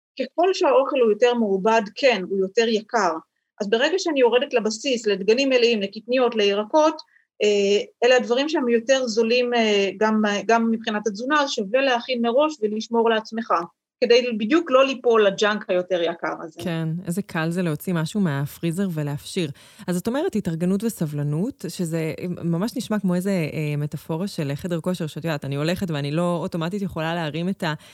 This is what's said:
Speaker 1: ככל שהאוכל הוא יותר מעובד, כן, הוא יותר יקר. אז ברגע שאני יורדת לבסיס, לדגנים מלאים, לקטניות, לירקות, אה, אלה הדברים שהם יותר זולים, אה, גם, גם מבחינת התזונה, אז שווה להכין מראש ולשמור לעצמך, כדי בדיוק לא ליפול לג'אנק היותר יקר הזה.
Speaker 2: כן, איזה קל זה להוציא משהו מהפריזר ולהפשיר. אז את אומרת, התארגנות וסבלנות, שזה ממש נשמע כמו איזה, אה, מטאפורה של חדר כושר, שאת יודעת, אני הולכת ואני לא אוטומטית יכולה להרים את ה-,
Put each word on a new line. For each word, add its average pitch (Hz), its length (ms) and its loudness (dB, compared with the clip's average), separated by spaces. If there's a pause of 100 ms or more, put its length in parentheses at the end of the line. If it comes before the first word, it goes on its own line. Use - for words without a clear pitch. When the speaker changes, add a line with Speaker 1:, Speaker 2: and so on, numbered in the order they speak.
(200)
Speaker 1:
ככל 339 340 0
שהאוכל 269 460 2
הוא 226 120 4
יותר 240 220 4
מעובד, 220 480 2 (140)
כן, 233 340 2
הוא 196 80 -2
יותר 190 300 0
יקר. 220 440 0 (500)
אז 202 80 -4
ברגע 269 280 2
שאני 320 220 -2
יורדת 247 340 2
לבסיס, 226 540 -2
לדגנים 208 420 2
מלאים, 240 320 4
לקטניות, 240 540 -2
לירקות, 214 680 2 (420)
אה, 202 400 2 (200)
אלה 247 120 6
הדברים 247 340 2
שהם 285 200 0
יותר 247 380 2
זולים, 233 460 2
אה, 208 360 2 (100)
גם, 214 220 2 (240)
גם 226 260 2
מבחינת 220 360 -2
התזונה, 254 340 0
אז 277 80 0
שווה 220 320 -2
להכין 240 400 0
מראש 269 400 2
ולשמור 220 480 0
לעצמך, 220 440 -2 (500)
כדי 240 180 6 (160)
בדיוק 277 340 0
לא 262 140 6
ליפול 233 420 4
לג'אנק 208 420 0
היותר 180 320 0
יקר 170 320 -2 (100)
הזה. 160 200 -14
Speaker 2:
כן, 165 260 -2 (160)
איזה 175 160 -4
קל 165 280 -2
זה 175 120 -2
להוציא 170 320 -2
משהו 165 280 -2
מהפריזר 165 720 -2
ולהפשיר. 147 600 -4 (360)
אז 180 100 -2
את 180 100 -4
אומרת, 285 280 -2
התארגנות 180 480 -2
וסבלנות, 151 840 -4
שזה 160 460 -4 (300)
ממש 170 340 -2
נשמע 214 220 -2
כמו 180 160 0
איזה, 180 380 0
אה, 147 240 -2
מטאפורה 160 500 -6
של 147 280 -4
חדר 175 240 -4
כושר, 180 280 -4
שאת 151 180 -8
יודעת, 160 200 -4
אני 139 100 -4
הולכת 165 360 -2
ואני 143 200 -4
לא 175 300 0
אוטומטית 175 400 -4
יכולה 165 340 -4
להרים 165 340 -4
את 196 140 -6
ה-, 156 100 -2 (200)